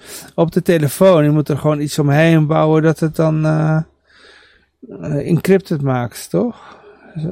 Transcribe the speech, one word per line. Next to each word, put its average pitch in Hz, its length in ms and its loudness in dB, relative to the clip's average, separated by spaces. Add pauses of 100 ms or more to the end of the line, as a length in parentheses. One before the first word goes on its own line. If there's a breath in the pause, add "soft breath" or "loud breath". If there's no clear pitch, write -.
(340 loud breath)
op 165 180 0
de 175 100 0
telefoon. 165 640 2
Je 147 60 2
moet 151 180 0
er 147 100 -2
gewoon 151 220 -2
iets 151 180 -6
omheen 156 480 2
bouwen 156 360 2
dat 160 180 0
het 160 160 -2
dan, 156 280 0
eh, 156 360 0 (1200 soft breath)
eh, 151 280 -6
encrypted 175 540 0
maakt, 127 480 -6
toch? - 480 -6 (540 loud breath)